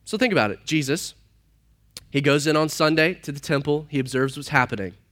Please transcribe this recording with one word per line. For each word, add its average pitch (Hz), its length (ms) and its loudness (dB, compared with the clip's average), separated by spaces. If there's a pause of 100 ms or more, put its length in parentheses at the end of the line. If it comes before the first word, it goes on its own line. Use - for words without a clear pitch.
So 214 140 -6
think 240 140 2
about 113 180 2
it. - 140 -10
Jesus, 151 500 -2 (960)
he 139 100 -2
goes 143 260 2
in 156 100 4
on 156 120 2
Sunday 156 460 2
to - 180 -12
the 143 80 -14
temple. 147 500 -2
He 147 80 -2
observes 131 380 -2
what's 143 140 -12
happening, 113 440 0 (180)